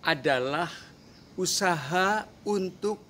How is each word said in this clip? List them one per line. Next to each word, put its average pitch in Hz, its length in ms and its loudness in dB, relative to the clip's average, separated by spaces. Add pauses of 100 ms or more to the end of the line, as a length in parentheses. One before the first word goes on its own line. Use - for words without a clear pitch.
adalah 143 640 0 (720)
usaha 180 880 0 (160)
untuk 202 560 -2 (100)